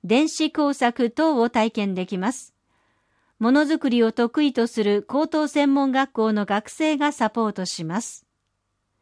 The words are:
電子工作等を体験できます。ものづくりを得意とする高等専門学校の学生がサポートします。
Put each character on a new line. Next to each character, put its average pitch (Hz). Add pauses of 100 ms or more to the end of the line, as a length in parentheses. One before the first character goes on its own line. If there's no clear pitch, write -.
電 262
子 311
工 285
作 240
等 311
を 233
体 226
験 202
で 180
き 196
ま 190
す。 - (840)
も 226
の 294
づ 302
く 294
り 233
を 226
得 233
意 285
と 233
す 226
る 208
高 302
等 302
専 285
門 277
学 269
校 220
の 208
学 208
生 311
が 294
サ 220
ポ 226
ー 208
ト 190
し -
ま 170
す。 - (760)